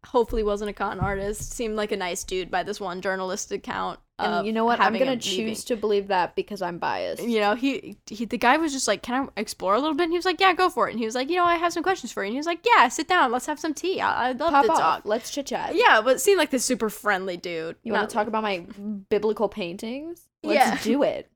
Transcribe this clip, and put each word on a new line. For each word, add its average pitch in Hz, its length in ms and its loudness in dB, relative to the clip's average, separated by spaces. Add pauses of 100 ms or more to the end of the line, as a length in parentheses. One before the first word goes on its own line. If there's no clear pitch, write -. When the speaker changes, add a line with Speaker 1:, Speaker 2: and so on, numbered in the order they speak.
Speaker 1:
Hopefully 233 360 0
wasn't 208 260 -2
a 196 40 -8
con 202 260 -6
artist. 196 540 -4
Seemed 220 240 -4
like 208 160 -2
a 202 40 -4
nice 180 280 -6
dude 185 260 -6
by 180 120 -2
this 202 180 -8
one 185 200 -6
journalist 190 520 -4
account 185 460 -6 (200)
Speaker 2:
And 180 140 0
Speaker 1:
of 180 120 0
Speaker 2:
you 220 60 -2
know 226 140 0
what? 233 140 2
I'm 214 40 6 (100)
Speaker 1:
having 233 60 -2
Speaker 2:
gonna 262 120 4
Speaker 1:
a 254 40 0
meeting. 220 320 -4
Speaker 2:
choose 220 180 -6
to 240 120 -2
believe 202 320 0
that 180 260 0
because 190 260 -4
I'm 175 160 -4
biased. 98 460 -4
Speaker 1:
You 226 160 2
know, 208 160 2
he, 247 400 -4 (120)
he, 220 180 -8
the 220 120 -6
guy 254 200 6
was 311 160 0
just 262 120 -4
like, 208 160 0
"Can 254 340 -4
I - 40 -6
explore - 360 0
a 233 40 4
little 302 160 0
bit?" 339 80 2
And 330 80 0
he 349 60 0
was 339 80 -4
like, 370 160 0
"Yeah, 381 120 6
go 359 160 4
for 214 200 0
it." - 20 -6
And 220 80 -4
he 233 60 0
was 220 100 -4
like, 262 140 -2
"You 359 80 2
know, 349 80 4
I 339 100 4
have 339 160 0
some 339 120 -4
questions 359 280 -2
for 208 100 -6
you." 196 60 -4
And 214 60 -4
he 262 40 -2
was 294 80 -4
like, 339 200 -4
"Yeah, 392 240 8
sit - 180 -4
down. 330 240 4
Let's 247 140 -2
have 302 160 -4
some 320 120 -2
tea. 330 280 -4
I, 214 300 0
I'd 254 100 -6
love 285 100 2
Speaker 2:
Pop 285 140 6
Speaker 1:
to 269 80 4
Speaker 2:
off. 302 40 4
Speaker 1:
talk." 160 280 2
Speaker 2:
Let's 214 260 -2
chit 277 140 -6
chat. 190 280 -4
Speaker 1:
Yeah, 339 300 6
but 254 160 4
seemed 392 180 4
like 302 140 2
this 247 140 0
super 226 240 0
friendly 190 480 -2
dude. 170 460 -8
Speaker 2:
You 220 100 -4
wanna 208 100 2
Speaker 1:
Not 214 60 -4
Speaker 2:
talk 220 180 -2
about 220 160 -2
my 196 160 -2 (500)
biblical 214 380 2
paintings? 226 800 -8 (160)
Let's 311 120 0
Speaker 1:
Yeah. 226 280 4
Speaker 2:
do 240 200 2
it. - 320 -2